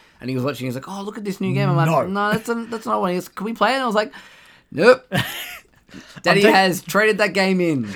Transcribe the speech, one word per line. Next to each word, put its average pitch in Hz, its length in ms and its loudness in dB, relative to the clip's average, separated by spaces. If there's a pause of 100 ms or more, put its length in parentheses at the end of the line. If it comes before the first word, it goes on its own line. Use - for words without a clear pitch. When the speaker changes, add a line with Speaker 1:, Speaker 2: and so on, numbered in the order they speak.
(220)
Speaker 1:
and 120 80 -10
he 131 60 -4
was 123 100 -4
watching, 127 220 -6
he's 120 80 -6
like, 135 120 -12
"Oh, 196 160 -12
look 208 140 -12
at 208 80 -12
this 185 160 -6
new 185 120 -2
game." 139 160 0
I'm 139 60 2
like, 160 120 2
Speaker 2:
No. 160 200 0
Speaker 1:
"No, 202 240 -2
that's 220 180 -4
a, 233 60 -2
that's 226 300 -10
not 214 160 -2
one." 185 100 0
He 180 60 -2
goes, 180 120 -8
"Can - 160 -10
we 226 80 -6
play 220 180 2
it?" 269 40 0
And 269 80 -2
I - 20 -2
was 214 100 -2
like, 220 180 0 (580)
"Nope." 226 360 6
Speaker 2:
<laughs> - 40 -20 (1080)
Speaker 1:
Daddy 196 200 4
Speaker 2:
I'm - 20 6
taking 214 100 8
Speaker 1:
has 185 280 4
traded 208 380 0
that 202 140 0
game 190 280 2
in. 151 220 0 (120)